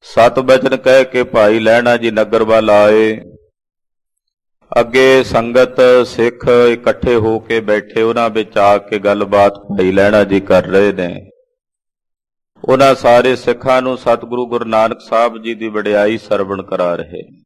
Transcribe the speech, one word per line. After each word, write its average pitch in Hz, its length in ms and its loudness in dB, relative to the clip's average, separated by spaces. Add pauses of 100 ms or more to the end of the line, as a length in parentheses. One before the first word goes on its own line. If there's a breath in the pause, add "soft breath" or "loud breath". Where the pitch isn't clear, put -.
ਸਤ 120 360 2
ਬਚਨ 131 380 0
ਕਹਿ 131 280 2
ਕੇ 127 180 -4
ਭਾਈ 113 360 0
ਲਹਿਣਾ 120 380 2
ਜੀ 117 140 -4
ਨਗਰ 110 320 -2
ਵੱਲ 110 280 0
ਆਏ। 107 500 2 (1600)
ਅੱਗੇ 131 440 2
ਸੰਗਤ 123 840 2
ਸਿੱਖ 120 420 -4 (240)
ਇਕੱਠੇ 120 420 -2
ਹੋ 110 260 -2
ਕੇ 113 200 -4
ਬੈਠੇ, 107 420 -4
ਉਹਨਾਂ 117 280 -2
ਵਿੱਚ 107 280 -6
ਆ 101 200 4
ਕੇ 104 200 -8
ਗੱਲਬਾਤ 101 540 0
ਭਾਈ 95 400 -4
ਲਹਿਣਾ 101 320 2
ਜੀ 98 160 -2
ਕਰ 92 240 0
ਰਹੇ 98 280 0
ਨੇ। 92 380 -10 (1300)
ਉਹਨਾਂ 131 300 2
ਸਾਰੇ 123 420 2
ਸਿੱਖਾਂ 127 460 -2
ਨੂੰ 127 160 -6
ਸਤਿਗੁਰੂ 117 480 -4
ਗੁਰੂ 117 180 -6
ਨਾਨਕ 113 360 -2
ਸਾਹਿਬ 113 420 -4
ਜੀ 113 120 -8
ਦੀ 110 140 -10
ਵਡਿਆਈ 104 500 -2
ਸਰਵਣ 98 440 -6
ਕਰਾ 90 320 -4
ਰਹੇ 85 120 -10
ਨੇ। 85 400 -20